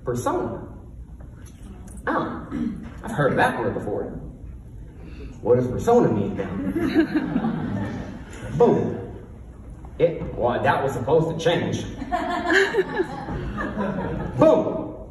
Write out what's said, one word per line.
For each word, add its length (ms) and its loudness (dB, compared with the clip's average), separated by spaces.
persona. 600 -2
Ah, 400 -2
I've 80 -8
heard 260 4
that 220 4
word 140 0
before. 300 -2
What 140 6
does 120 4
persona 440 6
mean 240 0
then? 1500 0
<laughs> 720 -8
Boom. 400 4
It, 240 2
well, 280 2
that 200 4
was 100 0
supposed 440 2
to 60 -4
change. 400 2
<laughs> 2500 0
Boom. 720 4